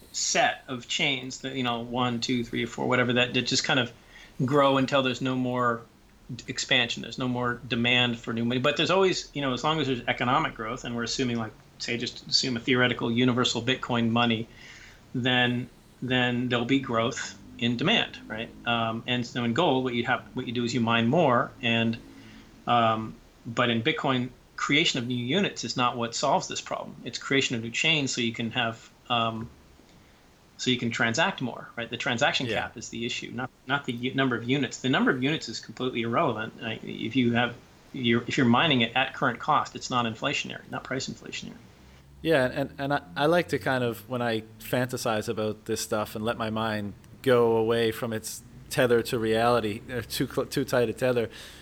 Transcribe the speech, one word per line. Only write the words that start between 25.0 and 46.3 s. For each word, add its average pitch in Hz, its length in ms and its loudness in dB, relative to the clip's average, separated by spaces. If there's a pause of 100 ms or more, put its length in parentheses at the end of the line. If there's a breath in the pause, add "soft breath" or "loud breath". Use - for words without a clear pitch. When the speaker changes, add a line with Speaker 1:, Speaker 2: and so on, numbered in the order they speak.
Speaker 1:
new 127 80 -2
units 139 480 0
is 117 120 -6
not 123 220 0
what 117 160 -2
solves 143 340 0
this - 140 -8
problem. - 420 -8
It's 123 140 -8
creation 135 380 0
of 113 80 -4
new 117 80 -8
chains, 147 420 0
so 127 80 -2
you 117 100 0
can 113 200 -4
have, 117 360 -4 (220)
um, 113 400 -2 (1120 soft breath)
so 127 80 2
you 123 60 2
can 117 120 -2
transact 127 520 0
more, - 340 -8
right? 117 140 -8
The 117 80 -8
transaction 135 500 0
Speaker 2:
Yeah. 107 140 0
Speaker 1:
cap 104 160 -8
is 113 120 -12
the 117 160 -6
issue, - 280 -6
not, 123 160 -6 (180)
not 139 180 -2
the 131 80 -4
u-, 120 220 -4
number 135 200 2
of 117 140 -4
units. 135 300 0
The 127 100 0
number 185 220 4
of 127 100 -2
units 143 280 -2
is - 100 -8
completely 123 440 -6
irrelevant. 117 500 0 (100)
I, 113 200 -8
if 110 320 -6
you 120 180 4
have, 120 200 0 (380)
you're, 117 360 2
if - 100 -4
you're 135 80 6
mining 127 360 6
it 117 140 0
at 131 180 0
current 120 260 -2
cost, 131 360 0
it's - 140 -10
not 123 160 0
inflationary, 131 560 -4 (100)
not - 140 -8
price 131 240 -6
inflationary. - 480 -12 (640 loud breath)
Speaker 2:
Yeah, 143 300 2
and, 139 260 -4
and 139 160 -4
I, 143 80 0 (160)
I 143 80 2
like 170 240 2
to 135 100 -2
kind 131 240 0
of, 107 260 -4
when 123 120 -4
I 113 220 0 (180)
fantasize 123 640 -2
about 107 380 -4
this 110 160 -2
stuff 107 340 -2
and 107 80 -6
let 113 140 -2